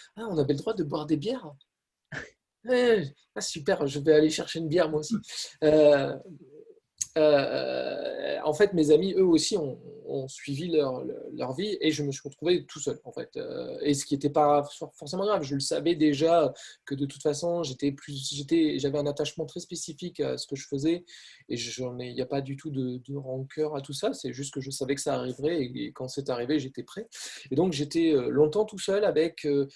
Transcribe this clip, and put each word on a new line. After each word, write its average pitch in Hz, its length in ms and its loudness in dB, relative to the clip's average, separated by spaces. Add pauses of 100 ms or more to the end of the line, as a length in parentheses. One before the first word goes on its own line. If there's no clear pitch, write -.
(160)
Ah, 226 160 -10
on 165 80 -2
avait 139 140 2
le 139 60 -2
droit 220 140 -4
de 190 100 -2
boire 151 220 -4
des 151 120 0
bières ? » 190 360 -6 (580)
<laughs> - 260 -14 (340)
Eh, 240 320 4 (320)
ah, 208 60 -8
super, 165 440 -2
je 143 140 -4
vais 151 140 6
aller 156 180 8
chercher - 260 -4
une 160 120 -4
bière, 160 200 4
moi 151 120 -2
aussi. 214 140 -4 (480)
Euh, 147 540 6 (960)
euh, 135 1300 2
en 151 100 0
fait, 196 200 4
mes 156 160 4
amis, 175 240 6
eux 185 120 6
aussi, 170 300 4
ont, 143 240 -4 (280)
ont 139 200 -6
suivi 139 420 -8
leur, 143 340 0 (280)
leur 127 220 -6
vie 196 260 -6
et 156 120 2
je 147 100 -2
me 143 100 -2
suis 135 120 -8
retrouvé 151 420 -2
tout - 140 -16
seul, - 240 -4
en 123 80 -18
fait. - 260 -12
Euh, - 440 -8
et 147 120 2
ce 139 120 -4
qui - 100 -2
n'était 139 160 0
pas 147 320 6
for-, 143 320 -12
forcément 180 280 -6
grave, 202 200 2
je 135 100 -6
le 139 60 0
savais 151 340 0
déjà 156 600 4 (320)
que 143 100 -8
de 139 100 -2
toute - 160 -8
façon, 170 400 0
j'étais 143 300 -2
plus, 139 420 -10
j'étais, 147 460 2
j'avais 143 180 -2
un 143 80 0
attachement 147 400 -4
très 170 140 -12
spécifique 170 600 -10
à 131 180 -4
ce - 80 -12
que 135 80 -8
je 135 120 -10
faisais 156 380 -2 (440)
et 123 60 -4
j'en 123 440 -8
ai, 123 80 -8
il 120 80 -12
n'y 123 60 -4
a 127 40 -2
pas 139 160 -4
du 135 160 -8
tout 151 140 -10
de, 127 260 -4 (100)
de 139 80 -8
rancœur 135 600 -6
à 139 60 -6
tout 139 120 -10
ça, 220 200 -2
c'est 123 200 -8
juste 135 180 -10
que 139 100 -8
je 135 100 -10
savais 139 240 -2
que 139 60 -8
ça 139 120 -2
arriverait 131 480 -2
et, 120 240 -6
et - 60 -10
quand 127 160 -10
c'est 135 240 -6
arrivé, 123 260 -2
j'étais 131 260 -6
prêt. - 240 -12 (440)
Et 131 40 -2
donc, 170 180 4
j'étais, 156 380 2
euh, 123 180 4
longtemps 151 360 4
tout 202 140 -12
seul 202 260 0
avec, 160 400 0
euh, 139 300 2